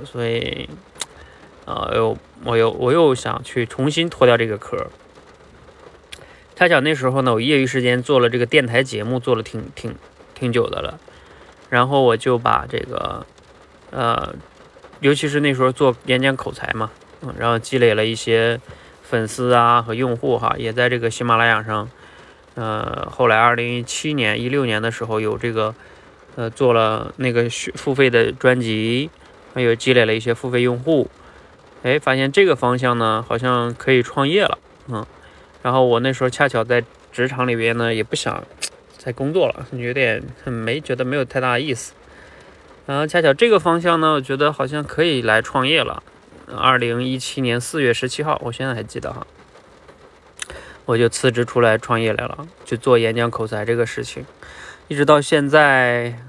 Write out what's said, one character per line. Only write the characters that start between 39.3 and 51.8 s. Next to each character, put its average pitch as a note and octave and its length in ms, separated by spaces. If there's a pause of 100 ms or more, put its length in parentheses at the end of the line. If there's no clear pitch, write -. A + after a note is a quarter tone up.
作 E3+ 140
了， - 260
有 B2 200
点， B2 280 (220)
很 C3 100
没， A#2 280
觉 C3+ 160
得 C3 80
没 B2+ 100
有 C#3 100
太 B2+ 160
大 B2 180
意 C#3+ 140
思。 - 200 (920)
然 C#3 120
后 D3+ 80
恰 E3 160
巧 D3 100
这 A3+ 160
个 G#3 120
方 E3+ 200
向 E3+ 200
呢， D#3 140
我 D3 60
觉 C3+ 160
得 D3 160
好 C3+ 140
像 D3+ 160
可 D3+ 220
以 C#3+ 180
来 A2 180
创 B2+ 240
业 C#3+ 200
了。 - 180 (540)
二 B2+ 220
零 A#2+ 240
一 C3 160
七 - 220
年 B2 200
四 D3 220
月 A#2+ 100
十 B2+ 160
七 D3 140
号， D3+ 220
我 A#2 80
现 C3 120
在 C3+ 80
还 A2+ 80
记 - 200
得 - 120
哈。 - 140 (1600)
我 A#2 100
就 A#2 120
辞 - 220
职 A#2+ 140
出 A#2+ 160
来 A2+ 160
创 A2+ 240